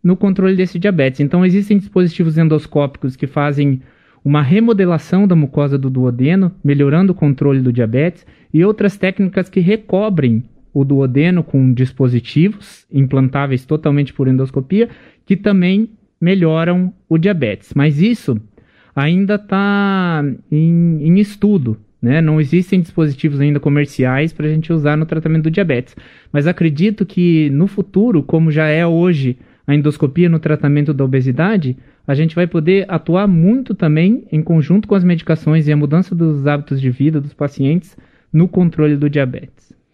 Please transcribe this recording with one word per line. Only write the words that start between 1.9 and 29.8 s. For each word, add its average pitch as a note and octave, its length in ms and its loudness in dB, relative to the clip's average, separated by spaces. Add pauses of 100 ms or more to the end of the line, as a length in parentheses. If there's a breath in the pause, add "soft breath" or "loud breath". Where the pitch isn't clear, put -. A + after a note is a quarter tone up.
endoscópicos D3 800 -2
que C#3+ 120 -6
fazem C#3+ 540 -2 (420 soft breath)
uma D3 180 2
remodelação F#3+ 880 2
da F3+ 80 2
mucosa C#3+ 420 0
do C3+ 120 -2
duodeno, C3 600 0 (120)
melhorando C#3+ 500 2
o - 20 -2
controle C#3+ 460 0
do B2+ 100 0
diabetes, B2 540 -2 (280 soft breath)
e D#3+ 100 4
outras G#3 340 0
técnicas F#3+ 520 -2
que G3 100 -2
recobrem F#3 840 0 (300)
o C#3+ 100 0
duodeno C#3+ 600 0
com C3 300 2
dispositivos C3 1200 -2
implantáveis C3+ 720 0
totalmente C#3+ 480 -2
por C3+ 140 -2
endoscopia, C3+ 600 -2 (360 loud breath)
que G3 100 0
também G3+ 540 0 (300)
melhoram F3 720 0 (140)
o E3 100 0
diabetes. D#3+ 560 -2
Mas D3 280 0
isso F#3+ 380 -2 (560 soft breath)
ainda F#3 420 0
tá G3 840 -2 (280)
em, E3 500 0
em E3+ 180 2
estudo, G3+ 580 0 (240)
né? C3+ 200 2
Não D#3 180 2
existem F3 420 0
dispositivos D3 580 -2
ainda C#3+ 200 0
comerciais C#3 760 -2
pra D3+ 140 -6
gente D#3 260 -2
usar D3+ 240 0
no D#3 80 -2
tratamento D#3+ 380 -2
do D#3+ 80 0
diabetes. D#3 440 -2 (360 loud breath)
Mas D3 140 0
acredito F3 600 0
que E3 460 0
no D#3 160 0
futuro, G3 540 0
como D#3+ 300 0
já D#3 160 0
é D#3+ 180 0
hoje E3 520 0 (280 soft breath)
a C#3+ 100 0
endoscopia D3+ 520 0